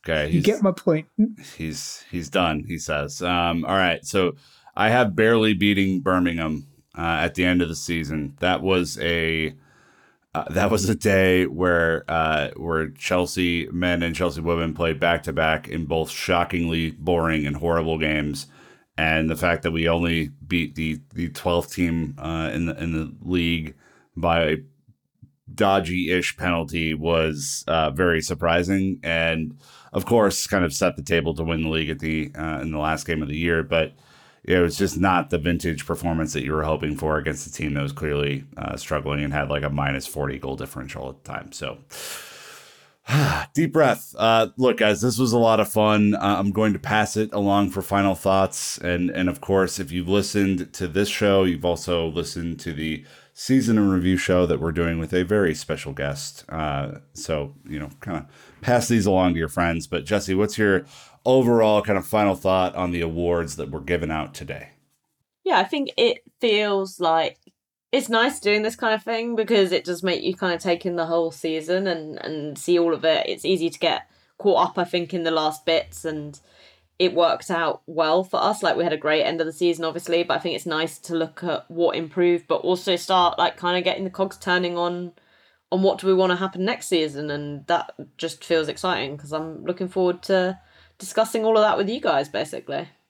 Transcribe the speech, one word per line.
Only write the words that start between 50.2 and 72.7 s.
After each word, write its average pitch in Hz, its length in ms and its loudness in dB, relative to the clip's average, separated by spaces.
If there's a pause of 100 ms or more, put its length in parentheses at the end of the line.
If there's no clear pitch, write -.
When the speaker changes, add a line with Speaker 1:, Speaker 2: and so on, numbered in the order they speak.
Speaker 1:
to 90 140 -4
this 98 220 0
show, 98 340 4
you've 85 220 0
also 85 420 0
listened 82 540 -6
to 82 120 -8
the 78 320 -6 (280)
season 117 440 2
in 101 120 4
review 92 260 4
show 90 300 4
that 82 140 0
we're 80 120 -2
doing 82 280 -2
with 78 140 -6
a 90 100 2
very 90 320 2
special - 360 -8
guest. 71 580 -8
Uh, 71 500 -4 (140)
so, 73 420 -6 (120)
you 76 120 -8
know, 73 100 -10 (120)
kinda 78 260 -8 (340)
pass 123 260 2
these 113 180 2
along 92 280 4
to 82 60 -2
your 80 100 -2
friends. 85 380 -2
But 82 180 -4
Jesse, 95 300 0
what's 104 220 0
your 101 280 4 (400)
overall 117 560 6
kind 101 160 0
of 90 80 -2
final 104 300 2
thought 92 400 2
on 87 160 -2
the 85 100 -2
awards 82 540 -2
that - 160 -8
were 76 100 -8
given 78 300 -2
out 76 240 -6
today? 69 340 -12 (760)
Speaker 3:
Yeah, 330 140 2
I 185 60 4
think 285 340 -2
it - 220 2 (200)
feels 208 600 0
like 165 400 0 (520)
it's 262 180 0
nice 233 300 2
doing 208 220 2
this 226 140 -4
kind 226 180 0
of 214 100 -4
thing 233 320 -4
because 208 360 2
it 185 120 0
does 175 200 -4
make 175 180 0
you 185 140 -2
kind 180 180 -2
of 165 60 -4
take 175 260 -2
in 175 100 -2
the 170 100 0
whole 165 260 0
season 160 560 -2
and, 160 360 -4
and 147 340 -8
see 175 200 2